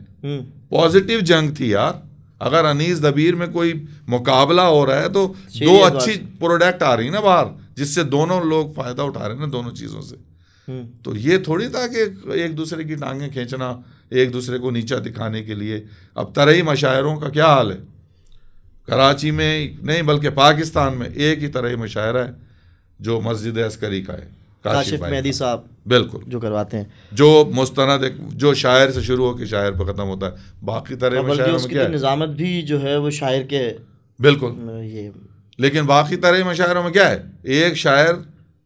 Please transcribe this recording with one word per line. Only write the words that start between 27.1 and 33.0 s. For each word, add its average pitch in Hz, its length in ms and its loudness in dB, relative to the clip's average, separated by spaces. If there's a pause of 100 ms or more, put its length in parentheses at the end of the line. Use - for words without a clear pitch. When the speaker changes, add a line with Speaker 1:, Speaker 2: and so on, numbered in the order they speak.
Speaker 2:
जो 151 400 8
मुस्तनद 135 500 0
एक, - 240 -8
जो 139 260 2
शायर 131 360 6
से 127 120 -4
शुरू 127 220 0
होकर 120 220 -4
शायर 101 260 -2
पर 95 200 -4
ख़त्म 98 100 -6
होता 95 240 -6
है, 85 80 -8 (300)
बाकी 113 320 -8
तरह 123 200 0
Speaker 1:
और 131 60 0
बल्कि 131 120 0
Speaker 2:
मशायरों 131 180 2
में 131 80 0
Speaker 1:
उसकी 123 120 -6
Speaker 2:
क्या 139 100 0
Speaker 1:
तो - 40 2
Speaker 2:
है? 165 60 -2
Speaker 1:
निजामत 143 360 -2
भी 170 340 -4
जो 147 160 -2
है 139 200 0
वो 147 120 0